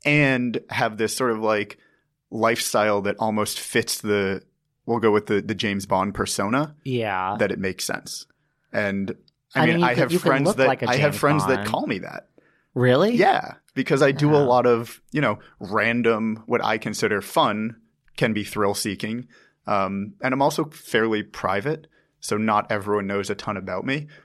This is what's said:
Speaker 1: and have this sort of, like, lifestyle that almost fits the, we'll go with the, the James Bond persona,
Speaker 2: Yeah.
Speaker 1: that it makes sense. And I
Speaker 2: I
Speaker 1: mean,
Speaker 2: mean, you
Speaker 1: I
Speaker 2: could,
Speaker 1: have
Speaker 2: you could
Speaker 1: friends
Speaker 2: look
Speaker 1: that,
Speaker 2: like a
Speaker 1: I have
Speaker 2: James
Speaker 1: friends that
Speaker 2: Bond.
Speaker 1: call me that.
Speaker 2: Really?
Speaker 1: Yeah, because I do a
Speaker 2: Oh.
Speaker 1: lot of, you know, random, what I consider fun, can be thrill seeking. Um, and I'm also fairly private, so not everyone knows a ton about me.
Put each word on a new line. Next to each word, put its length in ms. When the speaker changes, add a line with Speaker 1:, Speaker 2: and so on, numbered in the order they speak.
Speaker 1:
and 540
have 280
this 180
sort 160
of, 80
like, 380
lifestyle 720
that 180
almost 400
fits 400
the, 420
we'll 140
go 120
with 160
the, 140
the 140
James 300
Bond 280
persona, 720
Speaker 2:
Yeah. 560
Speaker 1:
that 120
it 80
makes 260
sense. 400
And 440
I 40
Speaker 2:
I 60
Speaker 1:
mean, 100
Speaker 2:
mean, 60
you 40
Speaker 1:
I 80
Speaker 2:
could, 60
Speaker 1:
have 140
Speaker 2:
you 60
could 80
Speaker 1:
friends 200
Speaker 2:
look 100
Speaker 1:
that, 100
Speaker 2:
like 160
a 60
Speaker 1:
I 80
have 140
Speaker 2:
James 80
Speaker 1:
friends 280
that 100
Speaker 2:
Bond. 120
Speaker 1:
call 180
me 120
that. 300
Speaker 2:
Really? 420
Speaker 1:
Yeah, 400
because 280
I 120
do 200
a 60
Speaker 2:
Oh. 60
Speaker 1:
lot 200
of, 360
you 100
know, 180
random, 840
what 180
I 140
consider 440
fun, 540
can 160
be 100
thrill 320
seeking. 520
Um, 540
and 120
I'm 80
also 240
fairly 580
private, 640
so 180
not 340
everyone 360
knows 220
a 60
ton 220
about 280
me. 220